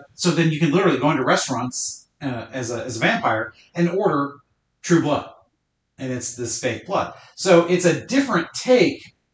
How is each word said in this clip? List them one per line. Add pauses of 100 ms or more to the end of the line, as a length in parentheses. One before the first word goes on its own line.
(120)
so
then
you
can
literally
go
into
restaurants, (140)
uh,
as
a,
as
a
vampire (220)
and
order (480)
True
Blood. (680)
And
it's
this
fake
blood. (220)
So
it's
a
different
take, (180)